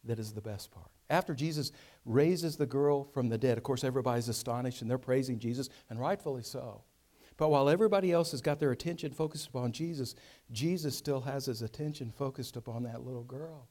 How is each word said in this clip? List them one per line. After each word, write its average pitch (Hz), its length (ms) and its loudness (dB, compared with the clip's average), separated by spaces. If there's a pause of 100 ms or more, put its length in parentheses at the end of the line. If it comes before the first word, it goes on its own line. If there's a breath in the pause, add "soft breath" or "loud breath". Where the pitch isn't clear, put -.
that 117 160 -4
is 107 140 -6
the 107 80 -8
best 104 300 -10
part. - 200 -20 (200)
After 170 240 0
Jesus 147 380 -2 (340 loud breath)
raises 156 500 4
the 147 80 0
girl 143 400 2
from 131 240 -2
the 113 80 0
dead, 117 220 4
of 117 60 -8
course, 135 200 0
everybody's 123 460 2
astonished 123 500 -2
and 117 100 -4
they're 127 60 2
praising 127 420 0
Jesus, 120 300 -4 (220 loud breath)
and 117 100 -8
rightfully 147 420 -2
so. 113 420 -10 (520 soft breath)
But 156 140 4
while 139 180 8
everybody 190 440 6
else 170 180 4
has 131 100 -4
got 147 200 2
their 147 100 4
attention 160 420 -2
focused 156 360 -4
upon 123 240 -2
Jesus, 151 420 -4 (360 loud breath)
Jesus 151 460 0
still 139 240 -2
has 135 240 -4
his 117 160 -4
attention 143 500 -6
focused 135 460 -6
upon 120 280 -8
that 120 200 -8
little 123 180 -8
girl. 135 480 -14